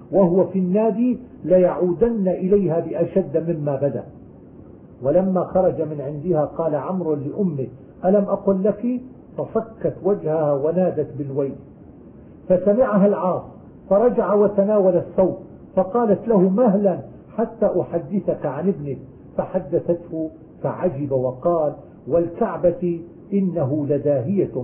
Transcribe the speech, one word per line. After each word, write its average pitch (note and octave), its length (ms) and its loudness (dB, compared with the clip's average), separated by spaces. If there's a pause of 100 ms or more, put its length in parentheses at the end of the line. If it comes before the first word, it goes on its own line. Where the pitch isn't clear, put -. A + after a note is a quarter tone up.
(120)
وهو F3 360 4
في F#3+ 120 -4
النادي G#3+ 600 0 (240)
ليعودن F3+ 840 2
إليها F3+ 520 2
بأشد E3 680 -2
مما D3 260 -2
بدأ." C3 280 -2 (1000)
ولما F3+ 400 2
خرج E3+ 380 0
من D3+ 200 -6
عندها D3+ 440 -2
قال D3+ 300 -2
عمرو D#3 380 -4
لأمه: C#3 540 -4 (380)
"ألم G3 180 4
أقل F#3+ 400 0
لك؟" A#3+ 380 -2 (360)
فصكت - 640 -4
وجهها D#3+ 500 0
ونادت D3+ 540 0 (100)
بالويل، C3+ 380 -4 (920)
فسمعها G3+ 580 4
العاص F3+ 360 0 (460)
فرجع G3+ 440 4
وتناول G3+ 640 4
الثوب، F3 420 0 (380)
فقالت G#3 520 0
له: F#3+ 220 4
"مهلا G3 500 2 (380)
حتى G#3 440 0
أحدثك E3+ 640 -4
عن D3+ 220 -4
ابنك." D3 300 -4 (400)
فحدثته E3+ 920 -4 (340)
فعجب C#3 480 -4
وقال: C#3 640 0 (340)
"والكعبة E3+ 920 -2 (320)
إنه D#3 560 0
لداهية C#3+ 640 0 (120)